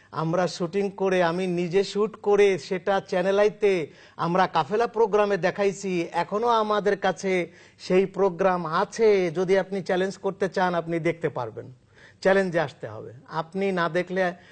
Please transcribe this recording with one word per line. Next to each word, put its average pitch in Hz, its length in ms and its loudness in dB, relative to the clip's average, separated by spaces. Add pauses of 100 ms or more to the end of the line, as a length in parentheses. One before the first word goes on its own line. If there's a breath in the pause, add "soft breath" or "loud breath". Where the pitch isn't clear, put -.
(120)
আমরা 165 360 0
শুটিং 185 440 -4
করে, 190 320 0
আমি 180 240 0
নিজে 180 360 0
শুট 214 380 -4
করে 202 380 4
সেটা 196 400 -2
চ্যানেল 190 400 0
আইতে 208 540 2 (240 loud breath)
আমরা 175 300 2
কাফেলা 196 400 0
প্রোগ্রামে 208 500 2
দেখাইছি। 180 720 -2
এখনো 202 360 -2
আমাদের 214 500 2
কাছে 185 540 -2 (280 loud breath)
সেই 185 260 2
প্রোগ্রাম 185 600 0
আছে, 190 680 2
যদি 185 260 0
আপনি 190 240 -2
চ্যালেঞ্জ 190 360 -2
করতে 196 320 -4
চান 180 260 0
আপনি 170 240 -2
দেখতে 165 300 -2
পারবেন, 117 440 -10 (480 soft breath)
চ্যালেঞ্জে 190 380 2
আসতে 139 280 -6
হবে। 110 260 -14 (140)
আপনি 160 440 -4
না 170 180 0
দেখলে 180 440 -2 (180 loud breath)